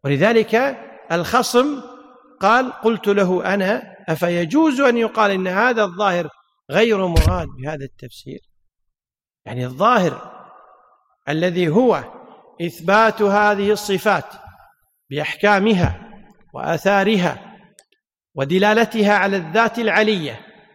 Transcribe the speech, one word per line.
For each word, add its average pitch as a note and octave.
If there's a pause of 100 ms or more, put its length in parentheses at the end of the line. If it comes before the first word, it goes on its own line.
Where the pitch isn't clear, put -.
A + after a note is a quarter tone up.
ولذلك G#3 (560)
الخصم B3 (600)
قال: A#3+
"قلت A3
له F#3
أنا: G3+ (140)
أفيجوز F3
أن B3
يقال A3
إن F#3
هذا A3
الظاهر F3+ (420)
غير G3
مراد E3+
بهذا C#3
التفسير؟" - (1040)
يعني B2+
الظاهر F3 (1000)
الذي E3+
هو F#3 (580)
إثبات G#3
هذه G#3
الصفات G3 (840)
بأحكامها F#3+ (420)
وآثارها F#3+ (840)
ودلالتها G#3
على G3
الذات G#3+
العلية G3+ (300)